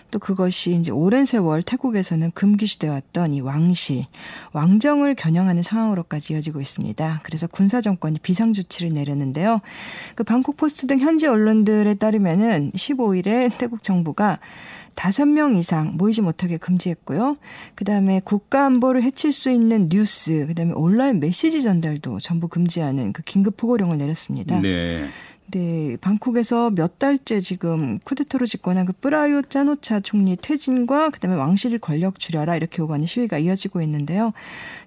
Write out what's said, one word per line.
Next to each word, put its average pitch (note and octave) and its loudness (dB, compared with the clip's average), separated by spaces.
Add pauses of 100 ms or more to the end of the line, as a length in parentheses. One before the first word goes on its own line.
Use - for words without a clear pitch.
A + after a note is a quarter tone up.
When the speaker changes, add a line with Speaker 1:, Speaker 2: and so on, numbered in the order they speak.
(120)
Speaker 1:
또 G#3+ -4
그것이 F#3 0
이제 E3+ 0
오랜 G3 2
세월 F3 0
태국에서는 F#3+ -2
금기시되어 G3+ 0
왔던 D3+ -2
이 C#3 -2
왕실, D3 0 (500)
왕정을 C4 4
겨냥하는 F3 2
상황으로까지 F#3 -2
이어지고 D3+ -4
있습니다. D#3 -4
그래서 D#3+ -6
군사 G3 2
정권이 F3 -2
비상 A3 2
조치를 F3 -4
내렸는데요. C#3+ 0 (540)
그 A#3 -6
방콕 B3+ 0
포스트 D4 -2
등 C4+ 2
현지 D#4 4
언론들에 G#3+ 4
따르면은 G3+ 2
십오 A3+ 0
일에 A3 2
태국 A#3 -4
정부가 E3 0 (560)
다섯 G3 0
명 D4 4
이상 E3 0
모이지 G#3+ 2
못하게 F3 -2
금지했고요. F3+ -2 (380)
그다음에 G3 2
국가 C4+ 0
안보를 C4 4
해칠 C4+ 0
수 - -2
있는 A3+ 4
뉴스, D#3+ 2
그다음에 E3 -2
온라인 G#3 2
메시지 C#4+ 0
전달도 D#3 0
전부 E3+ -4
금지하는 D3+ 0
그 E3 -10
긴급 G3 0
포고령을 G#3 0
내렸습니다. C3+ -2
Speaker 2:
네. E2+ -2 (460)
Speaker 1:
네, E3 -4
방콕에서 A#3 0
몇 F3 0
달째 C4+ 0
지금 E3 -2
쿠데타로 C4+ -2
집권한 F#3 -2
그 F#3 -4
프라유 C#4+ 0
짜노차 C#4 0
총리 G3 2
퇴진과 C#4 0
그다음에 F#3 -2
왕실 G3 2
권력 E3+ -2
줄여라, E3 -2
이렇게 E3 -4
요구하는 D3+ -2
시위가 G#3+ -2
이어지고 F#3 -2
있는데요. D#3 -2 (560)